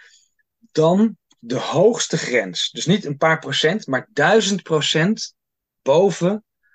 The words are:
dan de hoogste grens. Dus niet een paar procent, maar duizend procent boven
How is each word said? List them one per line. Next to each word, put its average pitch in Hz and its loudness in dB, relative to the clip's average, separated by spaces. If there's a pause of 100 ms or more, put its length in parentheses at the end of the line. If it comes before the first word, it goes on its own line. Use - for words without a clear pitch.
(720)
dan 180 2 (300)
de 127 -4
hoogste 190 0
grens. 101 -4
Dus - -8
niet 190 0
een 143 -6
paar 160 0
procent, 156 -2
maar 127 -4
duizend 190 2
procent 160 -2 (480)
boven 180 2 (300)